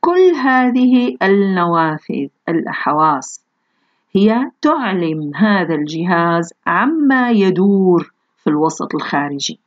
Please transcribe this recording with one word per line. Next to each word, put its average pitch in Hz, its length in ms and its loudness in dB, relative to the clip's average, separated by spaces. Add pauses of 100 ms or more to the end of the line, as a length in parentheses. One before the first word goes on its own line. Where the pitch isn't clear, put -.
كل 370 300 4 (120)
هذه 254 800 2
النوافذ، 170 1040 0 (220)
الحواس، 151 920 -2 (720)
هي 220 360 2 (100)
تعلم 180 760 -2
هذا 185 400 0
الجهاز 170 760 -2 (140)
عما 254 640 0
يدور 190 800 2 (240)
في - 120 -4
الوسط 151 460 -4
الخارجي. 143 720 -6